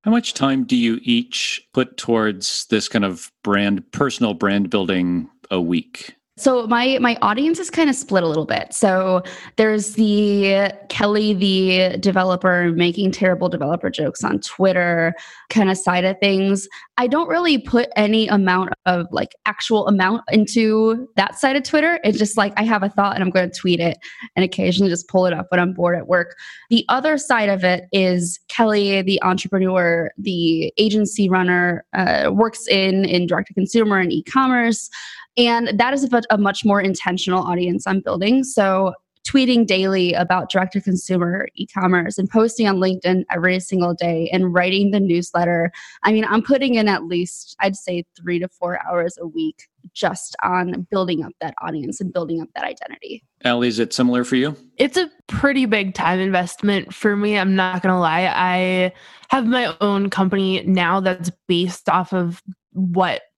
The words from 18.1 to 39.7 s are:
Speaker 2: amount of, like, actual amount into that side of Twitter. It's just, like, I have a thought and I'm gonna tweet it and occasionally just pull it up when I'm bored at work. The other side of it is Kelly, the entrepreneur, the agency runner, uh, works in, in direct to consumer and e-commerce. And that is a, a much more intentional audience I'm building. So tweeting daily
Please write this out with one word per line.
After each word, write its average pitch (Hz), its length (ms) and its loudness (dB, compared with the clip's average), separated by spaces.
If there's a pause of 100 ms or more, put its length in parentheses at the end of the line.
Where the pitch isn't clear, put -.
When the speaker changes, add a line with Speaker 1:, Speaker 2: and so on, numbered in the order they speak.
Speaker 2:
amount 185 440 2 (160)
of, 175 240 0
like, - 240 -4 (100)
actual 214 420 0
amount 190 440 2
into 220 760 2 (100)
that - 220 -2
side 269 160 2
of 285 60 0
Twitter. 320 420 0
It's 208 140 2
just, 208 180 -2
like, 202 220 0
I 208 60 0
have 220 180 0
a 202 80 -2
thought 202 240 0
and 190 100 -2
I'm 185 60 0
gonna 180 220 0
tweet 175 280 0
it 170 200 -2 (360)
and 185 80 2
occasionally 185 460 0
just 170 180 -4
pull 185 200 2
it 170 60 0
up 180 180 -6
when 180 80 2
I'm 180 140 0
bored 175 220 0
at 175 120 -6
work. 175 280 0 (360)
The 233 180 2
other 277 300 2
side 226 300 0
of 190 140 0
it 180 280 0
is 180 560 0
Kelly, 202 560 2
the 190 180 0
entrepreneur, 185 960 0
the 170 640 -2
agency 202 500 2
runner, 180 640 2
uh, 80 400 0
works 226 340 0
in, 190 380 2
in 180 220 0
direct 170 220 -2
to - 40 -20
consumer 202 460 0
and 180 120 0
e-commerce. 240 800 0 (460)
And 233 440 2
that 254 160 2
is 269 80 0
a, 240 260 2
a 214 80 4
much 196 260 0
more 202 160 4
intentional 185 640 -2
audience 175 440 -2
I'm 190 140 0
building. 214 420 0
So 190 500 0 (340)
tweeting 247 380 4
daily 190 480 2